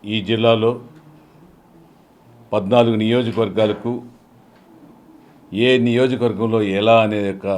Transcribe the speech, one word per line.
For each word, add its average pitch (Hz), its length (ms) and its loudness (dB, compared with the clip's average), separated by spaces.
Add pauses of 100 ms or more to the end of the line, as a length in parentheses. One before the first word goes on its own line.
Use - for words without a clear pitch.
ఈ 104 140 -4 (120)
జిల్లాలో 113 420 2 (1800)
పద్నాలుగు 110 520 2
నియోజకవర్గాలకు 110 960 -2 (1600)
ఏ 127 40 4 (180)
నియోజకవర్గంలో 117 760 0
ఎలా 104 440 2
అనే 104 320 -4
ఒక 98 200 -8